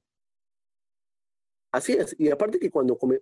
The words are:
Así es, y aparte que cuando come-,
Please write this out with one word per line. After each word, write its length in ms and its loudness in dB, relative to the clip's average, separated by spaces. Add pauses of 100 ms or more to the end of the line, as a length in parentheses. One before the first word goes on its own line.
(1700)
Así 200 -2
es, 240 0
y 120 2
aparte 280 0
que 140 -2
cuando 260 0
come-, 240 0